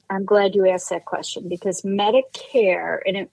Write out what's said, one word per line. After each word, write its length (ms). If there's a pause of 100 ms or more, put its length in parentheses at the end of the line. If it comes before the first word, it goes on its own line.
I'm 160
glad 300
you 120
asked 220
that 160
question 420
because 360
Medicare, 1200
and 100
in, 180